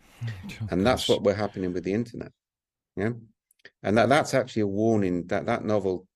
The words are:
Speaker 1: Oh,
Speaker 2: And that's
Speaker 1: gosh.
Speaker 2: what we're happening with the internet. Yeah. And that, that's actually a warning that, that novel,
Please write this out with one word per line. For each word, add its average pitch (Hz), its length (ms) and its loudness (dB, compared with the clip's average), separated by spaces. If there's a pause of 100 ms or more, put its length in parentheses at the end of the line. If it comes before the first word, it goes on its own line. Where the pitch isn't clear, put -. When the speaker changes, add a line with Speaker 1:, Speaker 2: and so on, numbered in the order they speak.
(240)
Speaker 1:
Oh, 110 460 -10
Speaker 2:
And 92 140 2
that's 120 180 2
Speaker 1:
gosh. - 80 0
Speaker 2:
what 95 120 2
we're 104 120 4
happening 98 380 -4
with 87 120 -4
the 92 80 -2
internet. 120 400 -6 (640)
Yeah. 117 140 0 (720)
And 104 140 2
that, 110 100 6
that's 139 260 2
actually 117 280 0
a 101 40 2
warning 98 640 2
that, 95 180 -2
that 117 180 -2
novel, 98 520 0